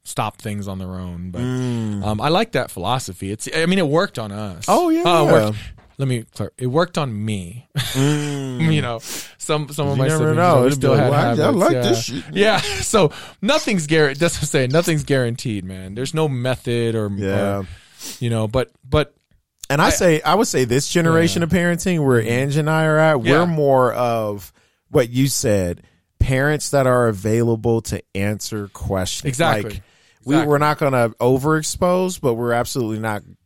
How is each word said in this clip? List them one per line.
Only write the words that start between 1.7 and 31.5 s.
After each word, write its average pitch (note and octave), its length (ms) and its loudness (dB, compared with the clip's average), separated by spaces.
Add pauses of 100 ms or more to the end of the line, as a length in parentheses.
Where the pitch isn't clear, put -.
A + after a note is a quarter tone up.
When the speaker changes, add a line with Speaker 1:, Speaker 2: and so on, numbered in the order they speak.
Speaker 1:
um, G#2+ 160 -4
I C3+ 80 -2
like G3 240 0
that B2+ 180 -4
philosophy. F#2+ 600 -6
It's, - 240 -8
I D#3+ 120 0
mean, F#3+ 120 2
it F3 80 0
worked D#3+ 320 -2
on G#2+ 140 -8
us. G2+ 340 -10
Speaker 2:
Oh, D#4+ 220 4
yeah. D#4+ 140 2
Speaker 1:
Uh, F3 220 4
it - 80 4
worked. G#2+ 260 4 (400)
Let C3+ 100 -2
me A#2+ 160 -2 (100)
clar-, - 220 -8
it B2+ 120 -6
worked D#3+ 280 0
on A#2 280 -4
me. G#2 480 -8
<laughs> D3 60 -4 (120)
Speaker 2:
Mm. C#3+ 840 0
Speaker 1:
You D3+ 100 2
know, A#2 180 -6 (380)
some, D3+ 320 -4
some D3 180 -2
of C#3 80 0
Speaker 2:
You C3 60 0
Speaker 1:
my C#3+ 60 2
Speaker 2:
never D#3 100 2
Speaker 1:
siblings, D#3 180 2
Speaker 2:
know. E3+ 60 2
Speaker 1:
you F3 120 4
know, C3 80 6
we B2 60 4
Speaker 2:
It'd C#3+ 100 0
be - 20 -4
Speaker 1:
still C#3+ 120 2
Speaker 2:
like, C#3 100 6
Speaker 1:
had B2 80 2
Speaker 2:
"Well, A#2 100 4
I, - 40 2
I - 120 2
Speaker 1:
habits. E3 220 2
Speaker 2:
like G3 140 4
Speaker 1:
Yeah. - 100 0
Speaker 2:
this - 220 0
shit." - 280 -8
Speaker 1:
Yeah. G3+ 280 2
<laughs> G4+ 220 -6
So F#3+ 300 2 (300)
nothing's G#3+ 440 0
guaranteed. D3+ 340 2
That's E3+ 160 0
what - 80 -4
I'm - 20 -6
saying. C3 240 0
Nothing's D#3+ 340 0
guaranteed, A#2+ 600 -2
man. F#2+ 300 -12
There's B2 200 -6
no D#3 140 0
method A#2+ 680 -2
or, G#2+ 200 -2
Speaker 2:
Yeah. G2 460 -2
Speaker 1:
or, F#2 60 -8 (540)
you A#2+ 100 -2
know, A2 180 0
but, B2 220 -2 (180)
but D3 260 0 (540)
Speaker 2:
And C#3+ 140 2
I G3+ 40 6
Speaker 1:
I - 40 4
Speaker 2:
say, E3 320 2
I D#3 120 2
would G#3 140 2
say B2+ 160 2
this B2 240 0
generation E3 540 2
Speaker 1:
Yeah. - 40 2
Speaker 2:
of D#3 60 -4
parenting, F3 540 0
where B2 160 6
Ange C3 340 0
and D#3 140 0
I D#3+ 140 2
are D#3 140 2
at, D#3 260 4
Speaker 1:
Yeah. E3+ 160 4
Speaker 2:
we're F3+ 60 2
more C#3 460 4
of A2+ 600 -4 (380)
what B2 200 2
you C3 180 2
said, G2 540 -2 (380)
parents C3+ 500 0
that C#3 160 2
are B2 220 4
available A2+ 760 0
to - 200 -6 (120)
answer G2+ 540 -4
questions. - 600 -6
Speaker 1:
Exactly. B2 460 -2
Speaker 2:
Like, G2+ 80 -12 (420)
we, C3+ 100 0
Speaker 1:
Exactly. D#3 160 2
Speaker 2:
we're C#3+ 80 4
not D3+ 200 2
gonna C3 300 2 (120)
overexpose, D#3 1000 0